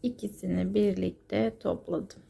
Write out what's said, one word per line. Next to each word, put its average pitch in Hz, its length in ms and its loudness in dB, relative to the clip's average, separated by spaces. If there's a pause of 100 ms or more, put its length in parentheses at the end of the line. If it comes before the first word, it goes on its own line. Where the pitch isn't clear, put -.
İkisini 190 680 -2
birlikte 202 840 2
topladım. - 680 -4